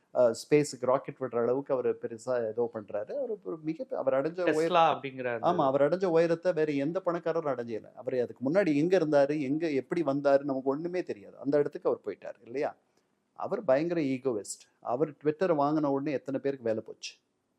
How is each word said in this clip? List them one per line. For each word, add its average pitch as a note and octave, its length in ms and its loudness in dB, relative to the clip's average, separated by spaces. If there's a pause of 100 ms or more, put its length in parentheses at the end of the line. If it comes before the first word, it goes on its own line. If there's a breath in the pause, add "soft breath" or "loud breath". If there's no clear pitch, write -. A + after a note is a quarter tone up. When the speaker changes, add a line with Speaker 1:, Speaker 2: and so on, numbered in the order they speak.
(160 soft breath)
Speaker 1:
அஹ், A#2+ 180 6
ஸ்பேஸுக்கு C#3+ 520 0
ராக்கெட் C3+ 340 0
விடுற B2+ 160 -4
அளவுக்கு B2+ 380 0
அவரு A#2+ 260 0
பெருசா A#2 460 -4
ஏதோ A2+ 280 -2
பண்றாரு. G#2 380 -8
அவரு A#3+ 300 -6
ஒரு F3+ 200 -8
மிக, D#3+ 240 -6 (100)
அவர் C3 180 0
அடைஞ்ச D#3+ 260 -2
உயர-, D#3+ 280 2
Speaker 2:
டெஸ்லா E3+ 220 4
அப்படிங்கிற C3 500 -4
அந்த - 60 0
Speaker 1:
ஆமா, E3+ 180 2
அவர் C3+ 160 2
அடைஞ்ச E3+ 240 2
உயரத்தை E3 480 2
வேற D#3 200 0
எந்த D#3 340 -2
பணக்காரரும் E3 480 -2
அடைஞ்சல. A2+ 380 -8
அவரு B2+ 280 -4
அதுக்கு A#2+ 300 -2
முன்னாடி F3 240 4
எங்க F3 240 4
இருந்தாரு, D3+ 420 4
எங்க D3+ 300 0
எப்படி C#3+ 320 -2
வந்தாரு, C#3 400 4
நமக்கு C3+ 280 -2
ஒண்ணுமே E3+ 320 -2
தெரியாது. G2+ 360 -10
அந்த C#3 200 2
இடத்துக்கு D3 300 -2
அவர் B2 160 -2
போயிட்டாரு F2+ 300 -10 (100)
இல்லையா? B2 320 -6 (560)
அவர் F#3+ 320 -6
பயங்கர E3 360 2
ஈகோயிஸ்ட். B2+ 640 -4 (160)
அவர் C3 300 -2
Twitter D#3 420 -2
வாங்கின D3+ 320 0
உடனே C#3 280 -2
எத்தனை C3+ 280 -4
பேருக்கு C#3 240 -4
வேலை A2 220 -2
போச்சு. - 280 -14 (440)